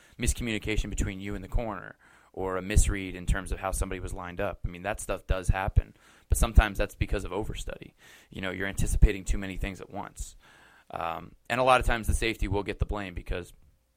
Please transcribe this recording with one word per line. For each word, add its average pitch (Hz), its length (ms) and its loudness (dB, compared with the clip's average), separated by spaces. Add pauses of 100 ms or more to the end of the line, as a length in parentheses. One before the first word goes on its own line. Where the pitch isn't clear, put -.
(200)
miscommunication 110 680 0
between 98 320 -2
you 101 120 -6
and 95 100 -8
the 92 40 -12
corner 107 480 -4 (380)
or 92 240 -2
a 92 40 -2
misread 95 540 4
in 90 100 -10
terms 95 260 0
of 92 80 -6
how 95 120 -4
somebody 95 300 -4
was 90 120 -8
lined 90 280 -8
up. 98 240 -4
I - 20 -4
mean, 87 160 -10
that 104 160 -4
stuff - 260 -6
does 92 220 -2
happen, 101 460 2 (360)
but - 80 2
sometimes 110 400 6
that's 104 160 -2
because 101 300 0
of 87 80 -6
overstudy. - 600 -6 (360)
You - 120 -10
know, 95 100 -4
you're 92 160 -4
anticipating 98 560 4
too - 140 2
many 95 200 -4
things 95 240 -6
at - 80 -16
once. - 460 -12 (560)
Um, 82 420 -6 (160)
and 120 100 0
a 127 40 4
lot 127 180 8
of - 40 0
times 113 220 0
the 113 60 2
safety 110 340 0
will 98 160 0
get 95 160 -6
the - 60 0
blame 98 280 -6
because 90 380 -6 (460)